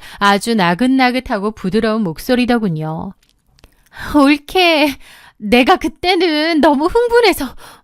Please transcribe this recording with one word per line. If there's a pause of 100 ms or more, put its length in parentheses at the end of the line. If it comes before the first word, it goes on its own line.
(180)
아주
나긋나긋하고
부드러운
목소리더군요. (1000)
옳게, (400)
내가
그때는
너무
흥분해서 (300)